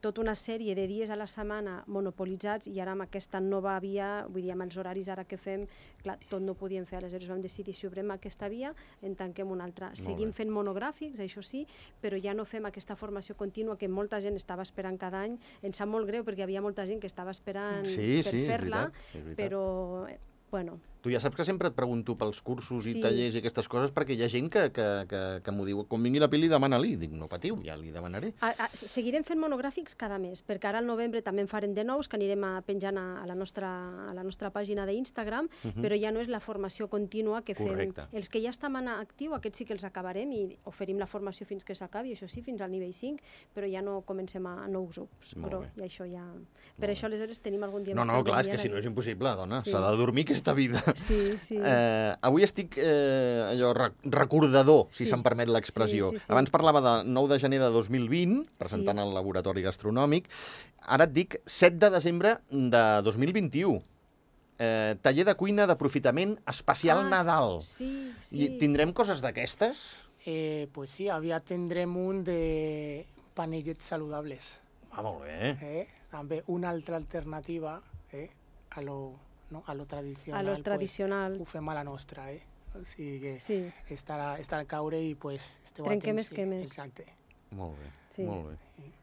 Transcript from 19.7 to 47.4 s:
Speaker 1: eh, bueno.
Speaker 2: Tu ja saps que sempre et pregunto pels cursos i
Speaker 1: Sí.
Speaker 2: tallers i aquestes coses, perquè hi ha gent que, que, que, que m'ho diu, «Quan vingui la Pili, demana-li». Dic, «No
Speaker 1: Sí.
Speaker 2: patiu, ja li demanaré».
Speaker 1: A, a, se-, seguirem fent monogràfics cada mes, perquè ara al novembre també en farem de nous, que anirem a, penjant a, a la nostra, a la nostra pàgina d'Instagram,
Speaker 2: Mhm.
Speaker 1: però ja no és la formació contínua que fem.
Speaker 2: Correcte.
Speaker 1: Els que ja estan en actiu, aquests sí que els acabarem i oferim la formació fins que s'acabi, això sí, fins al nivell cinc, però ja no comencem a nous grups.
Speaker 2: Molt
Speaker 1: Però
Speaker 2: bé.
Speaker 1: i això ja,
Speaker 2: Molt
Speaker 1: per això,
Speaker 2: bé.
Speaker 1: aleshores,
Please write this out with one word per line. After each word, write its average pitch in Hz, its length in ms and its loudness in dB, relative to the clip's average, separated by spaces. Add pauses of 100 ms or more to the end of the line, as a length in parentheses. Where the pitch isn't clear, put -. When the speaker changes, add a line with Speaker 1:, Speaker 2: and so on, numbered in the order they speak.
Speaker 1:
eh, - 100 -16 (340)
bueno. 175 260 -6 (220)
Speaker 2:
Tu 123 120 -2
ja 117 100 4
saps 135 140 0
que 170 80 0
sempre 180 240 2
et 120 80 -2
pregunto 120 420 0
pels 107 240 0
cursos 123 460 -4
i 117 40 -2
Speaker 1:
Sí. 113 80 -2
Speaker 2:
tallers 117 320 4
i 117 60 0
aquestes 113 300 -2
coses, 139 260 0
perquè 135 220 0
hi 113 80 0
ha 117 40 2
gent 123 220 0
que, 170 220 4
que, 101 360 0
que, 95 360 -4
que 101 80 -4
m'ho 101 120 -2
diu, 98 220 -2
«Quan 113 160 0
vingui 127 160 4
la 147 100 8
Pili, 156 200 4
demana-li». 139 480 4
Dic, 80 160 -6
«No 78 160 -8
Speaker 1:
Sí. - 20 -10
Speaker 2:
patiu, 175 340 -4
ja 78 120 -8
li 80 160 -12
demanaré». 90 480 -6
Speaker 1:
A, 226 80 0 (160)
a, - 100 -4
se-, 208 140 -10
seguirem 247 340 -2
fent 320 160 -4
monogràfics 285 560 -4
cada 202 240 -6
mes, 180 260 -8
perquè 202 220 -4
ara 208 120 0
al 240 80 -2
novembre 233 360 -2
també 196 200 -2
en 202 40 0
farem 202 260 -2
de 208 120 -2
nous, 269 240 -2
que - 80 -6
anirem 202 260 0
a, 185 240 -2
penjant 196 320 -2
a, 185 240 -8
a 180 60 -10
la 180 80 -8
nostra, 185 760 -8
a - 20 -10
la 180 120 -8
nostra 190 280 -8
pàgina 202 340 -2
d'Instagram, 233 600 -4 (140)
Speaker 2:
Mhm. 107 220 -4
Speaker 1:
però 208 180 2
ja 214 80 -2
no 220 100 -2
és 233 80 -4
la 226 120 -2
formació 202 480 -6
contínua 214 560 -2
que 196 100 -6
fem. 202 140 -2
Speaker 2:
Correcte. 190 420 -4
Speaker 1:
Els 208 180 -8
que 220 140 -2
ja 240 80 -2
estan 269 240 -6
en 254 140 -4
actiu, 240 480 -8
aquests 214 220 -8
sí 240 60 -8
que 214 100 -6
els 196 100 -8
acabarem 190 480 -6
i 202 320 -4
oferim 196 340 -4
la 196 80 0
formació 196 400 -8
fins 196 180 -10
que 190 120 -10
s'acabi, 214 380 -8
això 190 140 -14
sí, 233 140 -12
fins 233 180 -8
al 185 120 -6
nivell 185 200 -6
cinc, 277 300 -8 (320)
però 196 160 -4
ja 190 120 -4
no 196 200 -4
comencem 190 460 -6
a 190 180 -8
nous 185 300 -6
grups. - 400 -16
Speaker 2:
Molt - 160 -6
Speaker 1:
Però 185 80 -4
Speaker 2:
bé. - 160 -12
Speaker 1:
i 196 100 -10
això 180 240 -12
ja, 175 160 -12
Speaker 2:
Molt - 540 -18
Speaker 1:
per 202 100 0
això, 202 120 -2
Speaker 2:
bé. 220 120 -2
Speaker 1:
aleshores, 220 260 -6